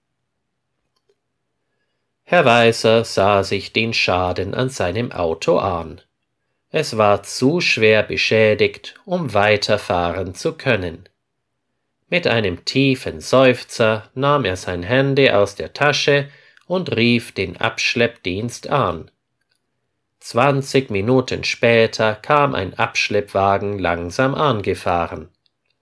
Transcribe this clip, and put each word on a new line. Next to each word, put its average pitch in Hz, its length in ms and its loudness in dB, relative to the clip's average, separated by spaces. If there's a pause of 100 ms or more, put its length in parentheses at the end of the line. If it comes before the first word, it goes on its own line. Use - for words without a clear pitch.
(2250)
Herr 175 220 4
Weiser 117 580 4
sah 101 400 2
sich 98 300 -6
den 113 200 -2
Schaden 90 600 -2
an 127 160 -2
seinem 101 420 -4
Auto 90 460 -2
an. 87 440 -4 (720)
Es 143 260 -4
war 104 260 4
zu 147 360 0
schwer 110 440 2
beschädigt, 107 920 0 (100)
um 175 280 -4
weiterfahren 95 1040 0
zu 160 180 -4
können. 95 560 -4 (1000)
Mit 175 180 0
einem 107 380 -2
tiefen 131 540 0
Seufzer 120 920 2
nahm 139 320 0
er 92 100 -2
sein 90 280 -8
Handy 135 460 2
aus 101 260 2
der - 180 -10
Tasche 143 560 0 (360)
und 175 300 -4
rief 117 380 2
den 87 240 -6
Abschleppdienst 113 1120 -4
an. 101 400 -2 (1080)
Zwanzig 135 680 0
Minuten 107 560 0
später 113 720 2
kam 143 400 0
ein 95 220 -4
Abschleppwagen 101 1040 -2
langsam 87 560 -2
angefahren. 92 920 -2 (520)